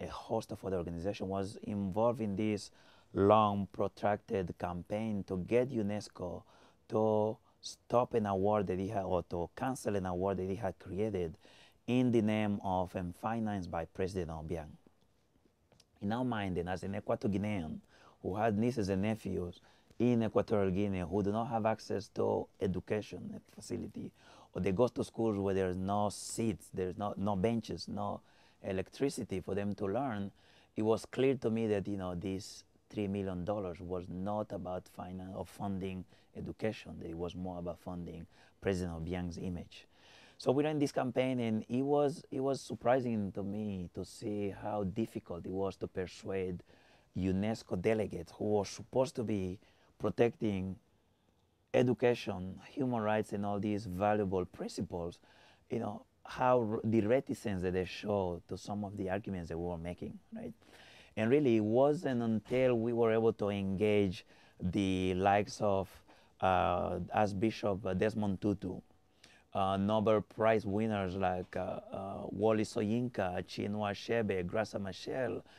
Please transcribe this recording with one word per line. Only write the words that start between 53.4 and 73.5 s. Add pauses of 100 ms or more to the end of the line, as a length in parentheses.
all
these
valuable
principles, (500)
you
know, (200)
how
r-,
the
reticence
that
they
showed
to
some
of
the
arguments
that
we
were
making, (160)
right? (640)
And
really,
it
wasn't
until
we
were
able
to
engage (340)
the
likes
of, (520)
uh, (160)
Archbishop
Desmond
Tutu, (720)
uh,
Nobel
Prize
winners
like,
uh, (120)
uh, (120)
Wole
Soyinka,
Chinua